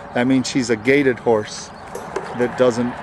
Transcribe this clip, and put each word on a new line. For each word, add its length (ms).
That 120
means 220
she's 200
a 60
gaited 440
horse 500
that 200
doesn't 340